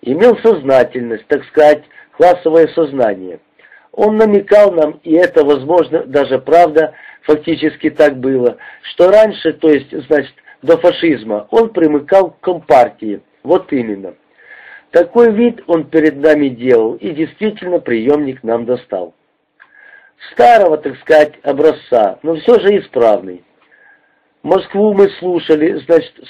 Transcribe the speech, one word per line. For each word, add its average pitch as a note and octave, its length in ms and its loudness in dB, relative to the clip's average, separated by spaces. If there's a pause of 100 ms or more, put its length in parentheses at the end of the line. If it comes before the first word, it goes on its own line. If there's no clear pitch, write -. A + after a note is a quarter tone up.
Имел G3+ 360 2
сознательность, C3 880 -2
так - 200 -4
сказать, D3+ 380 2 (280)
классовое E3 560 0
сознание. A2+ 720 -6 (520)
Он G#3+ 240 0
намекал G#3 560 2
нам, D3+ 320 -2
и D#3+ 100 -2
это, E3+ 300 2
возможно, D3 600 -2
даже C3+ 340 -2
правда, D#3 560 2 (280)
фактически D3+ 680 -4
так C#3+ 280 0
было, B2 400 -2 (240)
что - 280 0
раньше, G#3 420 2
то D#3 160 -2
есть, C#3 220 0 (160)
значит, C#3+ 280 -4 (280)
до D#3+ 160 2
фашизма, A#2+ 720 -2
он A3+ 200 0
примыкал E3 640 0
к - 80 -20
компартии. B2 800 -2 (220)
Вот E3+ 300 -2
именно. G2+ 420 -8 (760)
Такой A3 420 2
вид A#3 340 -2
он E3 180 -2
перед D3+ 320 0
нами D3 320 0
делал, A#2 460 0
и F#3 160 -10
действительно F3+ 680 -6
приемник C3 600 -4
нам A2+ 220 -4
достал. G#2 500 -8 (1160)
Старого, G#3+ 460 4
так C#3+ 220 -10
сказать, D3+ 420 2
образца, C3+ 800 -2
но D#3+ 140 -4
все A3+ 240 2
же G3 180 0
исправный. F#2+ 680 -2 (960)
Москву G3 520 -2
мы G3 240 2
слушали, D#3+ 560 -2 (100)
значит, E3 300 0 (140)